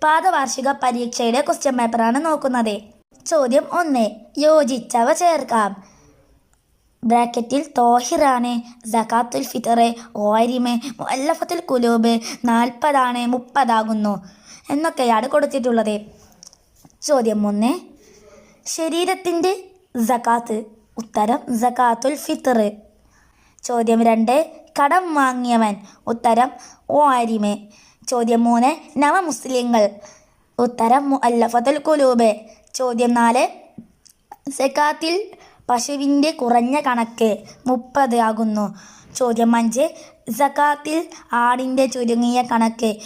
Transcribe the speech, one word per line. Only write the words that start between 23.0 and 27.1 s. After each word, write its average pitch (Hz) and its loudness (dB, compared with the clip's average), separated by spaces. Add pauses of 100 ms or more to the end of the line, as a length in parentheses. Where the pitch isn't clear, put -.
ചോദ്യം 233 2
രണ്ട്, 226 4 (440)
കടം 311 2 (120)
വാങ്ങിയവൻ. 247 0 (380)
ഉത്തരം 233 2 (500)
ഓരിമ്. 226 2 (580)